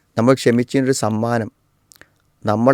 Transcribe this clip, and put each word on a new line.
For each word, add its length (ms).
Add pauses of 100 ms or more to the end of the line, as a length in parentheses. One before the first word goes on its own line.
(180)
നമ്മൾ 240
ക്ഷമിച്ചതിനൊരു 600
സമ്മാനം, 480 (1000)
നമ്മൾ 220